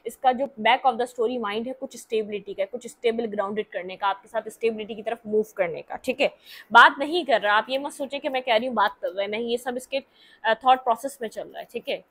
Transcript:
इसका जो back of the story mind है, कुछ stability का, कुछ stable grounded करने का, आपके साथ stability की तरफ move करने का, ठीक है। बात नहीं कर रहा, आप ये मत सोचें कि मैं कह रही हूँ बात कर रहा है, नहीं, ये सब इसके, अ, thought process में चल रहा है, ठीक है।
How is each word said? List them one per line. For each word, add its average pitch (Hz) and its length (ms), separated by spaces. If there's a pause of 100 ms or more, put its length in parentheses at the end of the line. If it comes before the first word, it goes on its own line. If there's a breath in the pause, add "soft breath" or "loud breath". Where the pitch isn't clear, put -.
इसका 254 260
जो 254 140 (140)
back 240 300
of 226 80
the 247 100
story 247 320
mind 220 260
है, 262 80
कुछ 262 240
stability 208 560
का, 196 120
कुछ 233 220
stable 233 400
grounded 208 420
करने 185 260
का, 202 120
आपके 196 200
साथ 220 220
stability 220 440
की 208 80
तरफ 220 240
move 214 300
करने 165 260
का, - 160
ठीक - 220
है। 220 120 (400 loud breath)
बात 277 260
नहीं 302 280
कर 226 140
रहा, 208 140
आप 220 160
ये 262 80
मत 285 160
सोचें 277 260
कि 302 80
मैं 262 140
कह 240 140
रही 233 100
हूँ 247 100
बात 208 240
कर 185 80
रहा 185 140
है, 202 80
नहीं, 233 200
ये 240 80
सब 247 180
इसके, 262 280 (400 soft breath)
अ, 220 120
thought 254 280
process 240 380
में 214 60
चल 202 140
रहा - 160
है, 160 140
ठीक - 160
है। 202 220